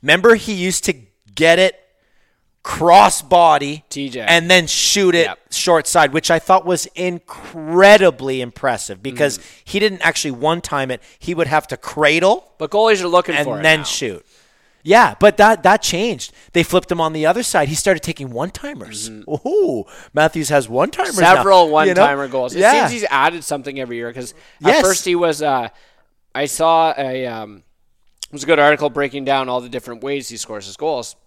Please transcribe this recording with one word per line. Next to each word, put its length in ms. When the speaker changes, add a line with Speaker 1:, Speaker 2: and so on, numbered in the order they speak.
Speaker 1:
remember, 320
he 180
used 320
to 100
get 240
it 200
cross 580
body 680
Speaker 2:
T 220
J. 100
Speaker 1:
and 300
then 160
shoot 480
it 120
Speaker 2:
Yep. 120
Speaker 1:
short 340
side, 260
which 180
I 100
thought 260
was 200
incredibly 920
impressive 600
because 360
Speaker 2:
Mm. 40
Speaker 1:
he 140
didn't 240
actually 300
one 280
time 300
it. 100
He 160
would 120
have 220
to 80
cradle 840
Speaker 2:
But 120
goalies 320
are 60
looking 260
Speaker 1:
and 100
Speaker 2:
for 140
it 40
Speaker 1:
then 180
Speaker 2:
now. 40
Speaker 1:
shoot. 420
Yeah, 340
but 200
that, 260
that 180
changed. 500
They 100
flipped 280
him 100
on 120
the 140
other 160
side. 260
He 60
started 280
taking 280
one-timers. 800
Speaker 2:
Mm-hmm. 380
Speaker 1:
Ooh, 360
Matthews 360
has 180
one-timers 500
now, 160
Speaker 2:
Several 300
Speaker 1:
you 100
know? 80
Speaker 2:
one-timer 260
goals. 260
It 60
Speaker 1:
Yeah. 260
Speaker 2:
seems 60
he's 80
added 340
something 360
every 160
year 160
'cause 200
at 40
Speaker 1:
Yes. 140
Speaker 2:
first 220
he 100
was, 280
uh, 260
I 120
saw 500
a, 300
um, 380
it 40
was 120
a 20
good 140
article 280
breaking 360
down 240
all 120
the 80
different 340
ways 260
he 80
scores 300
his 100
goals. 400